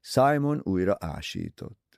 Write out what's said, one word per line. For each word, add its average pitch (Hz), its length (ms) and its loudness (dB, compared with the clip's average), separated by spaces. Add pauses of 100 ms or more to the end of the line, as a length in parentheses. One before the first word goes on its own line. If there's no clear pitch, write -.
Simon 143 600 2
újra 92 380 2
ásított. - 840 -10 (140)